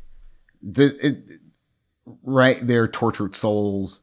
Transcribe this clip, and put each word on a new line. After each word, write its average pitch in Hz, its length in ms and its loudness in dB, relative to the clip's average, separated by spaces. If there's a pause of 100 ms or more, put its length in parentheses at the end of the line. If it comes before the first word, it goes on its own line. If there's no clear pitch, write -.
(600)
The, 135 340 2 (100)
it, 123 340 -4 (840)
right, 131 420 2
there 120 180 2
are 110 40 0
tortured 107 480 -4
souls, 104 680 -2